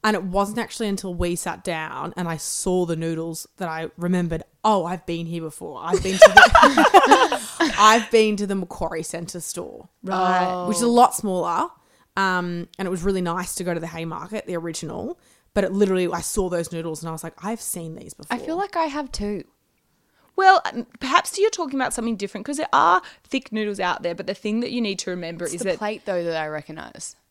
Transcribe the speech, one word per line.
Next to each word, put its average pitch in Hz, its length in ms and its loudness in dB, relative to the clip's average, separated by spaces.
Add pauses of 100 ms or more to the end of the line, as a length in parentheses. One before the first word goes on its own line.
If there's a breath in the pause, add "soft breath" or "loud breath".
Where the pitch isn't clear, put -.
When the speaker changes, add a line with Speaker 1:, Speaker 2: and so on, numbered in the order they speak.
Speaker 1:
And 214 100 4
it 180 80 -2
wasn't 196 360 0
actually 226 300 -4
until 196 260 -4
we 175 200 0
sat 175 300 -8
down 156 520 -6
and 175 120 -4
I 165 80 -4
saw 180 500 -2
the 165 100 -2
noodles 165 600 -6
that 180 120 -8
I 160 280 -8
remembered, 175 480 -2 (180)
"Oh, 208 220 4
I've 175 220 -8
been 170 200 -6
here 165 160 -8
before. 151 400 -12
I've 370 200 0
been - 160 -2
to 622 100 12
the, 330 1500 6
<laughs> - 40 -4
I've 214 340 6
been 220 240 4
to 202 100 -2
the 196 80 -4
Macquarie 180 480 -6
Centre 170 380 -10
store." - 480 -12 (160)
Speaker 2:
Right. 185 420 2
Speaker 3:
Oh. 180 220 -4
Speaker 1:
Which 208 80 0
is 226 80 0
a 240 40 4
lot 240 280 6
smaller. 185 520 -2 (480 soft breath)
Um, 175 520 -2 (100)
and 190 80 -4
it 175 40 -4
was 180 120 -4
really 196 200 0
nice 175 340 -4
to 185 80 -6
go 175 100 -2
to 165 60 -4
the 165 80 -10
Haymarket, 170 580 -10
the 180 100 -6
original. 170 600 -8 (360 soft breath)
But 196 100 4
it - 80 -2
literally, 190 400 4
I 170 80 -4
saw - 280 -2
those 170 240 -4
noodles 165 300 -6
and 165 60 -8
I 160 40 -8
was 160 120 -12
like, 160 100 -12 (100)
"I've 220 160 -6
seen 165 360 -10
these - 180 -18
before." - 220 -8
Speaker 3:
I - 20 -8
feel 311 180 -6
like 403 200 -6
I 330 80 0
have 285 260 -6
too. 208 320 -6 (960)
Speaker 2:
Well, 381 240 6 (120)
um, 226 140 -8 (140)
perhaps - 360 0
you're 415 140 4
talking 277 300 -6
about 254 120 -2
something 226 240 -4
different 196 300 -8
'cause 285 120 -4
there 311 140 -4
are 349 300 6 (220 loud breath)
thick - 260 -6
noodles 208 300 -4
out 175 240 -2
there, 170 100 -2
but 185 140 -8
the 202 60 -2
thing 220 260 -4
that 240 100 -4
you 240 100 -4
need 202 200 -4
to - 100 -6
remember 170 360 -8
Speaker 3:
It's 165 80 -6
Speaker 2:
is 175 80 -8
Speaker 3:
the 196 80 -2
Speaker 2:
that 170 80 -2
Speaker 3:
plate, 214 260 -6
though, 180 180 -2
that 165 180 -2
I 156 60 -4
recognise. 156 680 -12 (140)